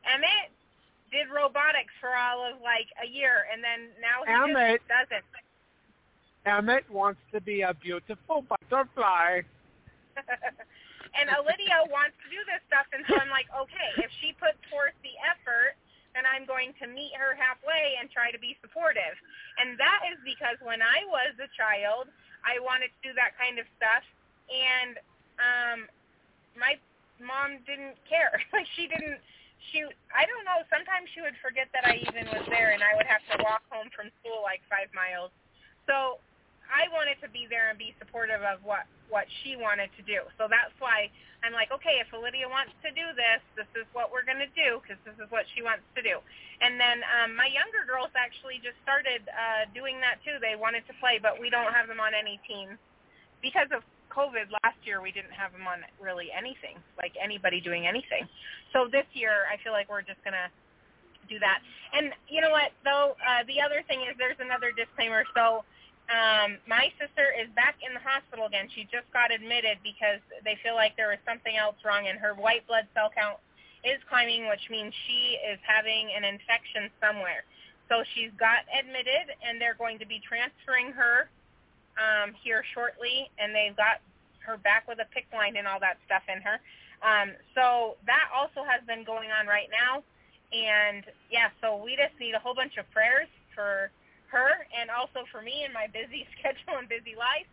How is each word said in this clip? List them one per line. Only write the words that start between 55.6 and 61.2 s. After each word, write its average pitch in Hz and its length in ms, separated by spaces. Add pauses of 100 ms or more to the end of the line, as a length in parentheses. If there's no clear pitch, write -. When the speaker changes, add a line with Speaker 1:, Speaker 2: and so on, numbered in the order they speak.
Speaker 1:
on 175 180 (140)
really 180 320
anything, 190 500 (160)
like, - 220
anybody 185 420
doing 170 260
anything. - 420 (440)
So 254 140
this 277 260
year, 214 380
I 208 60
feel 226 160
like 202 160
we're 202 140
just 196 200
gonna 185 280 (800)